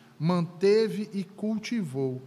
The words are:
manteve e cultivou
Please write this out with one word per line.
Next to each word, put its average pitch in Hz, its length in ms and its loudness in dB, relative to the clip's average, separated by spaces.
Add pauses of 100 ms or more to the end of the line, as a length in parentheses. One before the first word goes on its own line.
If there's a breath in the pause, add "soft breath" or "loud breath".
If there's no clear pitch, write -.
(200 loud breath)
manteve 190 920 2
e 196 100 -2
cultivou 147 1040 -4